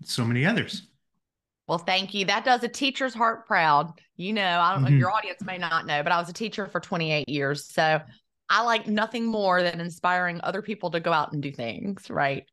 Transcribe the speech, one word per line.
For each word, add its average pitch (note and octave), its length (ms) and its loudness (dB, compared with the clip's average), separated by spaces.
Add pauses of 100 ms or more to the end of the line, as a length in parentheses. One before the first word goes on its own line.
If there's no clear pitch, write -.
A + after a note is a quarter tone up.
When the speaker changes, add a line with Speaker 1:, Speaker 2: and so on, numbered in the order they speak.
Speaker 1:
so - 220 -4
many A#2+ 200 0
others. F#3 440 -2 (800)
Speaker 2:
Well, E3+ 100 0
thank F#3+ 360 -2
you. G3 100 0
That G3+ 200 0
does B3 200 4
a A#3 40 0
teacher's C4 460 -2
heart A3+ 320 -2
proud. D#3+ 460 4 (240)
You F#3 160 -6
know, F#3 260 2
I F3 140 4
don't C#3+ 100 0
know, C3 60 2
Speaker 1:
Mm-hmm. C#3+ 100 8
Speaker 2:
your F3+ 140 2
audience G#3 320 -4
may F#3 120 -8
not E3 300 -2
know, D3 160 0
but E3+ 80 2
I E3+ 80 4
was E3+ 100 -2
a F3+ 40 -10
teacher G#3 340 -6
for F3 140 -4
twenty-eight D#3+ 480 -2
years. C#3+ 380 -2
So D#3 340 2 (480)
I G3+ 140 2
like A3+ 260 0
nothing A3 380 0
more G3 360 2
than E3+ 160 0
inspiring F3 640 -2
other F#3 200 -4
people F3+ 300 -4
to E3 80 0
go E3+ 120 0
out D3+ 200 0
and D3 80 -4
do C#3 120 -6
things, C3 580 -8
right? C#3+ 420 -2